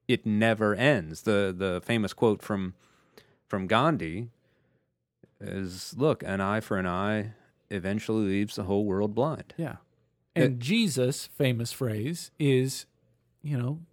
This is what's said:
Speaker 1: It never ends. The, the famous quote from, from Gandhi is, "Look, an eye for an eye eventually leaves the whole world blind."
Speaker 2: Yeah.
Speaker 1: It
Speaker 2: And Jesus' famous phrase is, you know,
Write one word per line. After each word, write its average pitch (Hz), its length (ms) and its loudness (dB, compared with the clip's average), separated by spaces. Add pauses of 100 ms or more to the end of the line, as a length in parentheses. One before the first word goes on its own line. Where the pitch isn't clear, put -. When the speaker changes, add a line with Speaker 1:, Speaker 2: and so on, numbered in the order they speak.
Speaker 1:
It 123 200 2
never 107 480 4
ends. 98 480 2
The, 101 340 2
the 90 260 -2
famous 113 300 0
quote 107 300 2
from, 98 320 -4 (720)
from 95 180 -4
Gandhi 110 600 0 (1120)
is, 95 560 -8
"Look, 139 260 2
an 98 180 -2
eye 101 200 0
for 107 180 -4
an 92 80 0
eye 104 460 -2 (380)
eventually 104 560 -2
leaves 101 300 -2
the 107 80 -4
whole 101 200 0
world 104 300 0
blind." 135 420 -4
Speaker 2:
Yeah. 160 200 -6 (580)
Speaker 1:
It - 80 4
Speaker 2:
And 127 180 2
Jesus' 139 680 2
famous 120 460 0
phrase 120 680 -4
is, 131 480 2 (560)
you 147 160 -4
know, 135 220 -4 (120)